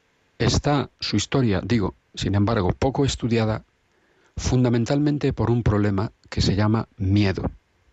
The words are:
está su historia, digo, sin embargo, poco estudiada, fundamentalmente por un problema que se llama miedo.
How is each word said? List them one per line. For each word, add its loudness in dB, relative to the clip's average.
está 0
su -4
historia, 0
digo, -2
sin -2
embargo, 2
poco -2
estudiada, -2
fundamentalmente 0
por 0
un 2
problema 0
que -4
se 0
llama 0
miedo. 0